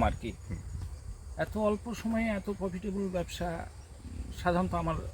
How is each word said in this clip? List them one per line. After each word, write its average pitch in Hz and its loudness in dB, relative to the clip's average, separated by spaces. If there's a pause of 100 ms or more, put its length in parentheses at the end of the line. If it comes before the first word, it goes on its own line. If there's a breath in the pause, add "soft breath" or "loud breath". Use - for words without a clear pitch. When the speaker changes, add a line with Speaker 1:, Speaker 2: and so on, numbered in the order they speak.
Speaker 1:
আর - 2
কি। 117 -4 (180)
Speaker 2:
হুম। 92 -2 (840)
Speaker 1:
এত - -6
অল্প 214 4 (180)
সময়ে 226 2 (120)
এত 190 -4 (100)
প্রফিটেবল 190 0
ব্যবসা 175 0 (960)
সাধারণত 180 6
আমার 165 2 (180)